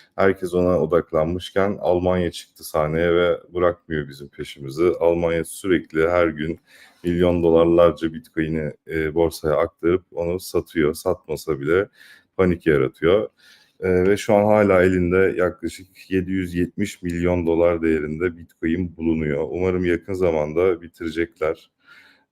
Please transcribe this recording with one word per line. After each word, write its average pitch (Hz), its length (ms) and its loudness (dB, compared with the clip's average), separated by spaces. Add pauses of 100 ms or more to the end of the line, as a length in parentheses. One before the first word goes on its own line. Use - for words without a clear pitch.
(160)
Herkes 170 380 0
ona 90 260 2
odaklanmışken 85 1000 -2
Almanya 90 500 0
çıktı - 340 -18
sahneye 80 500 0
ve 87 260 2 (140)
bırakmıyor 85 540 -2
bizim 69 200 -18
peşimizi. 71 720 -4
Almanya 85 440 0
sürekli 80 640 -2
her 87 180 2
gün 78 340 -6 (440)
milyon 87 380 2
dolarlarca 85 720 4
Bitcoin'i, 80 600 -6 (160)
e, 80 260 -4
borsaya 80 420 0
aktarıp 85 560 0
onu 87 280 -4
satıyor. 80 540 -2
Satmasa 78 640 -6
bile 85 280 0 (480)
panik 90 300 0
yaratıyor. 78 600 0 (520)
E, 92 260 2
ve 101 100 4
şu 104 180 0
an 104 100 6
hala 101 380 4
elinde 92 540 2
yaklaşık 87 720 -6
yedi 92 200 -2
yüz 92 240 -4
yetmiş 90 480 -4
milyon 87 440 -2
dolar 85 360 2
değerinde 80 540 -2
Bitcoin 82 600 -6
bulunuyor. 78 540 -2
Umarım 90 340 -2
yakın 87 300 -2
zamanda 85 680 0
bitirecekler. 82 880 -6 (600)